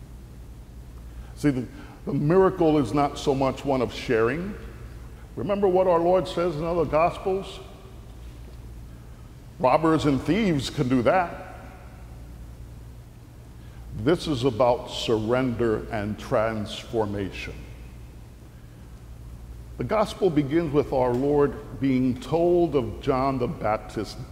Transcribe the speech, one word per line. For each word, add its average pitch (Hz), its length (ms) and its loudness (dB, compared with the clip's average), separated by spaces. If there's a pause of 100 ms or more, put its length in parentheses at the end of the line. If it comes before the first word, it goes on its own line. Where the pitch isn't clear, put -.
(1400)
See, 147 160 4
the, 123 140 -2 (400)
the 151 80 -2
miracle 156 640 6
is 113 140 0
not 143 240 2
so 147 160 2
much 131 300 0
one 135 180 2
of 107 120 0
sharing. 131 600 2 (840)
Remember 202 320 2
what 185 180 6
our 170 120 6
Lord 180 280 4
says 170 300 0
in 160 80 -2
other 170 180 2
Gospels? 170 760 0 (2000)
"Robbers 151 480 4
and 135 160 4
thieves 165 480 2
can 139 200 0
do 131 140 4
that." 160 520 2 (2500)
This 170 240 2
is 131 160 0
about 120 460 2
surrender 117 1040 2
and 104 280 -4
transformation. 107 1300 -2 (2250)
The 127 80 -4
Gospel 208 440 2
begins 147 440 2
with 143 180 2
our 127 220 4
Lord 143 640 2
being 127 400 2
told 170 560 4
of 110 260 0
John 135 360 2
the 123 100 0
Baptist's - 680 -2 (140)